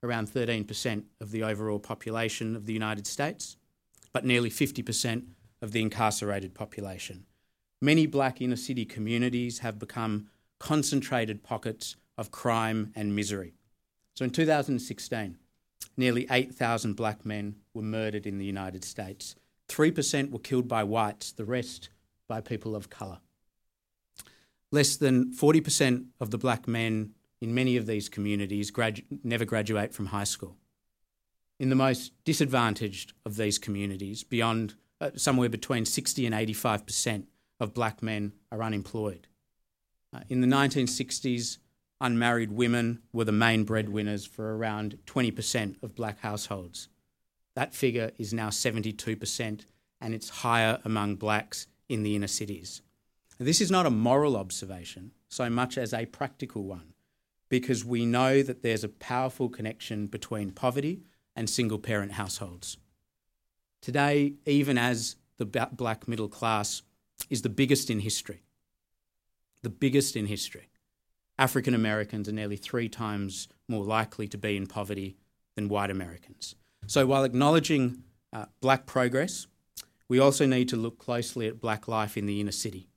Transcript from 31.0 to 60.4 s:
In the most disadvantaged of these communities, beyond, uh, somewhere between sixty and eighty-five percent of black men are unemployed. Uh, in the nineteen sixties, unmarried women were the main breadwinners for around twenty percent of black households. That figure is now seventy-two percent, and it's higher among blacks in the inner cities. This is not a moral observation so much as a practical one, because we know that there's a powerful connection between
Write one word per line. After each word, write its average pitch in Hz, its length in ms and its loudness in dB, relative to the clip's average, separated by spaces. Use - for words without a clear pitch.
In 131 100 2
the 131 60 4
most 131 380 2
disadvantaged 120 880 2
of 104 100 -8
these 104 240 2
communities, 98 640 -4
beyond, 113 520 0
uh, 147 160 -2
somewhere 127 320 4
between 117 360 -2
sixty - 400 -2
and 113 80 0
eighty-five 107 520 0
percent 107 420 -2
of 107 140 -2
black 113 280 -2
men 107 300 -4
are 110 100 -4
unemployed. 107 640 -4
Uh, 123 160 -14
in 127 100 0
the 123 80 4
nineteen 139 400 4
sixties, 123 720 -4
unmarried 117 500 2
women 117 500 2
were 113 140 2
the 110 60 2
main 110 340 6
breadwinners 104 600 -2
for 110 300 -8
around 107 500 -4
twenty 123 260 2
percent 107 520 -2
of 110 120 -12
black 107 260 -6
households. 104 640 -8
That 131 220 -4
figure 117 420 0
is 107 160 -4
now 110 160 -2
seventy-two 110 680 -2
percent, 107 480 -6
and 113 120 -6
it's 110 160 -8
higher 117 540 4
among 104 320 0
blacks - 520 -2
in 110 160 -2
the 104 120 0
inner 104 120 -2
cities. 98 540 -8
This 151 220 2
is 196 100 2
not 185 160 6
a 143 60 4
moral 123 460 4
observation 92 760 -10
so 123 220 -4
much 123 280 0
as 117 160 -2
a 113 120 -2
practical - 580 -8
one, 90 300 -12
because 123 360 2
we 117 200 0
know 131 360 6
that 127 200 -2
there's 110 220 2
a 104 60 -4
powerful 123 600 -2
connection 107 580 -6
between 104 440 -6